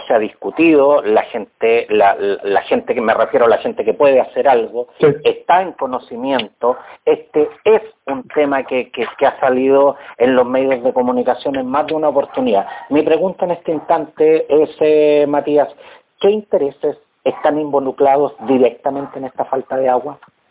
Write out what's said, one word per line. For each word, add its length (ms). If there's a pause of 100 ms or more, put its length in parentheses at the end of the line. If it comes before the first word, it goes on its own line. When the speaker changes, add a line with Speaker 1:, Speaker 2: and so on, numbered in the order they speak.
Speaker 1:
se 80
ha 60
discutido, 840
la 180
gente, 680
la, 280
la 460
gente 300
que 60
me 140
refiero 320
a 40
la 100
gente 260
que 80
puede 260
hacer 300
algo, 400 (100)
Speaker 2:
Sí. 60 (180)
Speaker 1:
está 380
en 100
conocimiento, 1040 (300)
este 420 (160)
es 180 (260)
un 160 (120)
tema 280
que, 280
que, 140 (120)
que 80
ha 140
salido 560 (220)
en 180
los 100
medios 380
de 80
comunicación 640
en 120
más 200
de 60
una 160
oportunidad. 560 (240)
Mi 140
pregunta 420
en 60
este 200
instante 920
es, 60 (120)
eh, 480
Matías, 400 (500)
¿qué 100
intereses 680 (260)
están 340
involucrados 760 (160)
directamente 680
en 80
esta 200
falta 320
de 100
agua? 320 (320)